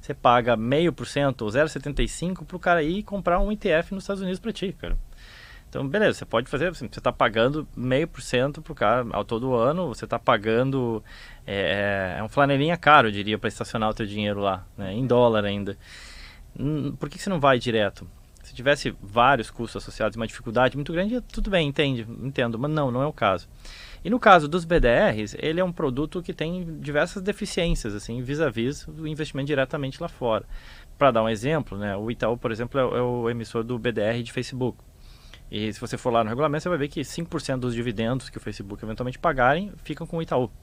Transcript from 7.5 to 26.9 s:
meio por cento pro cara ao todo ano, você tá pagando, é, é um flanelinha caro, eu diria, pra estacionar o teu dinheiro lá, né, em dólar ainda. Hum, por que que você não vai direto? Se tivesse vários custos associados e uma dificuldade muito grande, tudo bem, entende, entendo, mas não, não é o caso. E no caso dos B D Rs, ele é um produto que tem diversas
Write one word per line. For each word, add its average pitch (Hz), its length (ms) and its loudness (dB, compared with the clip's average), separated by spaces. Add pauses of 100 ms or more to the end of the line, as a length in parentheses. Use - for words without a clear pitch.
meio 127 320 0
por 131 140 -14
cento 139 400 -2
pro 151 120 -12
cara 120 380 2
ao 104 140 -2
todo 123 280 -2
ano, 143 360 2
você 107 180 -8
tá 120 100 -2
pagando, 117 840 2 (420)
é, 98 720 0
é 101 60 -6
um 110 60 -8
flanelinha 143 480 2
caro, 143 320 8
eu - 20 -2
diria, 101 260 -2
pra 107 120 -2
estacionar 110 400 -2
o 107 40 -2
teu 113 120 -4
dinheiro 104 340 -4
lá, 95 260 -2 (120)
né, 98 160 -8
em 123 120 -2
dólar 120 380 6
ainda. 101 340 -4 (800)
Hum, 143 380 -2
por 147 140 -8
que - 80 -16
que - 60 -12
você 202 60 -6
não 175 120 0
vai 135 180 6
direto? 110 480 0 (340)
Se - 120 -20
tivesse 139 480 0
vários 120 500 4
custos 110 320 -8
associados 107 320 -2
e 117 40 -8
uma 113 80 -4
dificuldade 123 500 0
muito 147 160 -6
grande, 214 260 -2
tudo - 300 -4
bem, 170 180 2
entende, 139 400 0 (140)
entendo, 120 360 -2
mas 147 140 -2
não, 147 180 2
não 123 120 0
é 143 60 0
o 151 40 -4
caso. 95 380 0 (520)
E - 80 -6
no 240 100 2
caso 175 280 8
dos 165 160 0
B 165 160 4
D 120 80 6
Rs, 117 520 4
ele 160 200 -2
é 185 40 2
um 175 100 -2
produto 151 480 -2
que 180 100 -10
tem 165 480 -6
diversas 147 420 -2